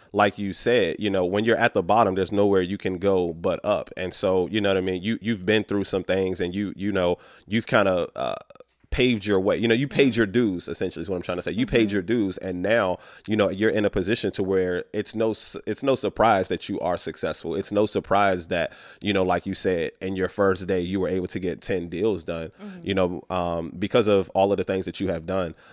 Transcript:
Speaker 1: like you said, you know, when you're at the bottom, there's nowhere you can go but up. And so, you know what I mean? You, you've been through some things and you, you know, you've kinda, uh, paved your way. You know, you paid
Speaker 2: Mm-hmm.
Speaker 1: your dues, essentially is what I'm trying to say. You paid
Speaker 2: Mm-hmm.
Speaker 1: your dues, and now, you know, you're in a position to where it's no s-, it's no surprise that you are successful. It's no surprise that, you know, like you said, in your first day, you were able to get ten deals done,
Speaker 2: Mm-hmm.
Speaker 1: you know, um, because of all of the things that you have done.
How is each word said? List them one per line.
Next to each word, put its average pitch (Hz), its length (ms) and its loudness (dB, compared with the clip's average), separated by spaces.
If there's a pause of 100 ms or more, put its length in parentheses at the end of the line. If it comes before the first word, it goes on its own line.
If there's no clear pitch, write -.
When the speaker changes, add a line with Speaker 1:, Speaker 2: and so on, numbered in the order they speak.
(120)
Speaker 1:
like 104 260 2
you 101 160 -4
said, 113 460 0
you 104 100 -2
know, 95 140 2
when 98 220 0
you're 113 100 4
at 117 180 2
the 98 100 2
bottom, 101 320 4
there's 92 180 -2
nowhere 101 300 4
you 95 160 -4
can 95 180 -4
go 92 340 0
but 85 320 -4
up. 92 320 0
And 90 180 -6
so, 92 340 2
you 98 120 -2
know 101 100 2
what 95 80 4
I 92 40 0
mean? 92 220 -2
You, 110 180 -2
you've 101 240 -4
been 107 180 2
through 101 220 0
some 92 180 -2
things 92 380 0
and 87 120 -2
you, 101 220 -4
you 101 160 -4
know, 90 260 2 (280)
you've 107 220 -2
kinda, 95 500 2
uh, 62 180 -2 (540)
paved 123 360 2
your 101 140 2
way. 95 180 2
You 113 100 0
know, 113 80 4
you 131 120 0
paid 139 260 4
Speaker 2:
Mm-hmm. 107 40 -6
Speaker 1:
your 117 80 4
dues, 101 440 0
essentially 87 340 -6
is 82 60 -8
what 92 80 -2
I'm 90 40 -6
trying 87 160 -6
to 87 40 -4
say. 82 100 -6
You 101 140 -2
paid 117 240 2
Speaker 2:
Mm-hmm. 98 40 -4
Speaker 1:
your 101 100 0
dues, 101 340 0
and 90 240 -6
now, 98 380 2 (280)
you 107 80 0
know, 101 140 4
you're 98 200 2
in 107 140 2
a 101 60 2
position 98 420 -2
to 101 120 -2
where 92 500 0
it's 104 200 -6
no 110 180 0
s-, - 260 -8 (100)
it's 107 160 -6
no 139 100 4
surprise 107 540 2
that - 220 -4
you 98 100 -4
are 87 160 -2
successful. 82 580 -6
It's 95 180 -6
no 104 140 2
surprise 95 600 0
that, 85 240 -2 (300)
you 104 100 -2
know, 95 120 2
like 87 220 0
you 98 100 -4
said, 87 360 0 (100)
in 95 140 -6
your 92 140 0
first 95 380 0
day, 92 120 2
you 90 220 -2
were 87 80 0
able 90 180 -2
to - 120 -8
get 90 220 -4
ten 87 280 -4
deals 87 340 -2
done, 82 260 -8 (120)
Speaker 2:
Mm-hmm. 185 260 -16
Speaker 1:
you 98 80 0
know, 90 340 0
um, 87 480 -4
because 104 300 0
of 98 220 4
all 98 240 4
of 95 40 2
the 92 60 0
things 95 220 -2
that 87 160 -8
you 92 80 -2
have 82 160 -4
done. 90 280 -4 (200)